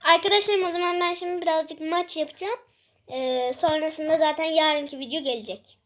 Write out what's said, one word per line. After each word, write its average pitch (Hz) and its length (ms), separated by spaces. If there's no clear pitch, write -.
Arkadaşlarım 392 600
o 349 80
zaman 349 280
ben 349 140
şimdi 349 280
birazcık 320 400
maç 339 360
yapacağım. 370 420
Ee, 254 480
sonrasında 311 580
zaten 311 260
yarınki 302 560
video 277 240
gelecek. 240 640